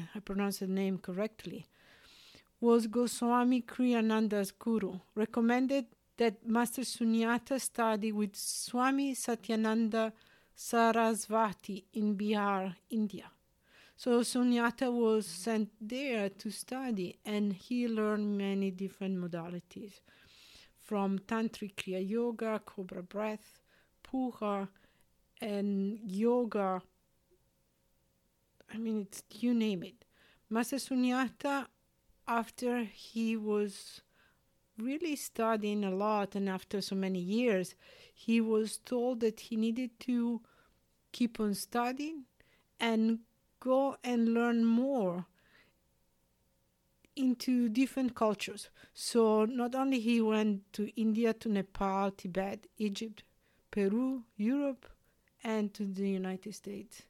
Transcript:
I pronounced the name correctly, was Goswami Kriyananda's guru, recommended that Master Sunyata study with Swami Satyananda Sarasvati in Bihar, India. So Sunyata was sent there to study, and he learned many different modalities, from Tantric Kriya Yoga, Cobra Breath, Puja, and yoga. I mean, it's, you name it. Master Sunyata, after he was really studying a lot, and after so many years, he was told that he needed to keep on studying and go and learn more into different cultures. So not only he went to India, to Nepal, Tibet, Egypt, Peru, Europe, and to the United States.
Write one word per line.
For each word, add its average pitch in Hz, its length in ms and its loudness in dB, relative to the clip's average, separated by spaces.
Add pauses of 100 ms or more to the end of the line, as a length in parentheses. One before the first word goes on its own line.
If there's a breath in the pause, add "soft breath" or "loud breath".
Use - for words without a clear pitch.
(140)
I 208 60 -8
pronounced 196 400 -2
the 196 60 -4
name 190 300 0
correctly, 185 680 -8 (920 loud breath)
was 233 280 6
Goswami 240 720 2
Kriyananda's 220 920 2
guru, 196 480 -2 (160)
recommended 247 720 2 (320)
that 233 300 0
Master 233 340 0
Sunyata 233 800 0
study 220 520 0
with 208 220 -2
Swami 269 800 0
Satyananda 220 960 0 (440 soft breath)
Sarasvati 220 1400 0
in 208 240 0
Bihar, 202 600 0 (120)
India. 208 420 -4 (640 soft breath)
So 240 260 2
Sunyata 240 680 2
was 220 360 2
sent 214 420 -2 (140)
there 233 480 -2
to 202 200 -10
study, 240 760 -6
and 208 260 0
he 240 360 -2
learned 214 500 0
many 196 320 0
different 190 480 -4
modalities, 175 840 -8 (800 loud breath)
from 196 380 0
Tantric 220 560 -4
Kriya 185 340 -4
Yoga, 220 560 -2
Cobra 180 380 -12
Breath, 214 580 -8 (420 soft breath)
Puja, 214 640 -2 (760 soft breath)
and 202 600 -2
yoga. 208 800 0 (1900)
I 214 40 -8
mean, 220 240 -2
it's, - 280 -12
you 233 220 0
name 220 300 2
it. - 240 -16 (420 soft breath)
Master 240 280 -2
Sunyata, 254 920 0 (600)
after 240 580 -2
he 226 520 -4
was 208 640 -4 (760 soft breath)
really 294 360 -4
studying 214 680 -2
a 190 100 0
lot, 202 400 0
and 196 140 0
after 190 320 -4
so 196 160 -4
many 190 220 -2
years, 190 560 0 (400 loud breath)
he 226 260 2
was 220 380 0
told 247 420 -2
that 220 200 0
he - 160 -8
needed 226 340 0 (100)
to 240 400 0 (720 soft breath)
keep 233 260 -2
on 208 160 0
studying 262 680 -4 (580 soft breath)
and 226 380 4 (420)
go 262 420 2
and 233 300 2
learn 233 320 4
more 226 640 2 (1900 soft breath)
into 247 540 2
different 254 460 2
cultures. - 560 -2 (240 loud breath)
So 220 500 4
not 240 300 -2
only 262 260 2
he 233 220 4
went 214 500 2
to 208 260 -4
India, 220 360 2
to 226 160 -4
Nepal, 196 600 0
Tibet, 196 540 -6 (120)
Egypt, 214 440 -4 (480)
Peru, 233 540 0 (140)
Europe, 269 500 0 (560)
and 214 300 -2
to 214 100 -6
the 196 240 -2
United 190 460 -4
States. - 560 -14